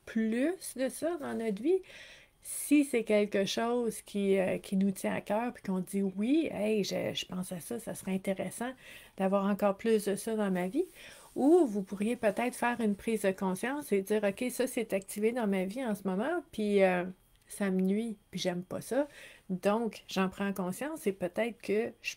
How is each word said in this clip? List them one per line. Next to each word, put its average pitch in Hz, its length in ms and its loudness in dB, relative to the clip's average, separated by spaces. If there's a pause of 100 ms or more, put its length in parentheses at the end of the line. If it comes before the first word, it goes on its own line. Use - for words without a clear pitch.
plus 240 720 -2
de 254 140 -2
ça 311 280 -4
dans 247 160 -8
notre 226 300 -2
vie, 370 180 4 (640)
si - 420 4
c'est 233 180 0
quelque 208 420 4
chose 233 560 0
qui, 196 380 2
euh, 185 180 2
qui - 180 -4
nous 196 160 4
tient 202 220 -2
à - 80 -2
cœur, 233 320 -2
puis - 100 -20
qu'on 190 160 -2
dit : « 196 220 -2 (160)
Oui, 277 340 2
hey, 214 320 0
je, - 300 -2
je - 120 -6
pense 185 260 -6
à 175 80 -6
ça, 233 200 -8
ça 180 140 -8
serait 190 200 -4
intéressant 190 580 -4 (460)
d'avoir 196 280 2
encore 202 320 2
plus 220 280 2
de 196 100 2
ça 226 200 -4
dans 208 140 0
ma 180 180 0
vie. » 294 180 -2 (500)
Ou 311 300 6
vous 202 180 -2
pourriez 208 320 -2
peut-être 240 400 0
faire 240 260 0
une 208 140 2
prise 220 260 -2
de 190 100 4
conscience 214 600 -2
et 196 100 4
dire : « 208 260 0
Ok, 196 220 -2
ça, 247 160 0
c'est 233 280 -2
activé 208 400 0
dans 233 140 0
ma 190 180 2
vie 240 200 -4
en 214 80 0
ce 196 140 -4
moment, 262 340 0 (100)
puis, 208 300 4
euh, 180 220 4 (440)
ça 202 220 -2
me 185 120 2
nuit, 208 360 0 (140)
puis 190 80 -6
j'aime 180 240 -2
pas - 180 -8
ça. » 277 260 0 (440)
Donc, 208 560 0
j'en 196 200 0
prends 202 240 -4
conscience 196 540 -6
et 202 60 2
peut-être 214 500 -4
que 220 300 -2 (100)
je - 160 -6